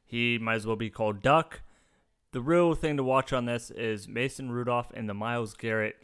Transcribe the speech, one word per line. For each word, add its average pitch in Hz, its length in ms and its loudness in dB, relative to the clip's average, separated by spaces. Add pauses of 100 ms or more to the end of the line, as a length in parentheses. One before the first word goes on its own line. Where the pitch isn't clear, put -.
He 120 340 0
might 113 180 -2
as 110 120 -4
well 113 80 0
be 110 140 -4
called 107 320 -2
Duck. 156 400 4 (720)
The 127 80 -4
real 165 340 4
thing 151 220 0
to 135 60 2
watch 131 280 2
on 123 140 2
this 120 260 -4
is 110 360 -4
Mason 127 440 -4
Rudolph 120 420 0
and 113 140 -8
the 104 60 -4
Myles 110 400 -4
Garrett 110 500 -2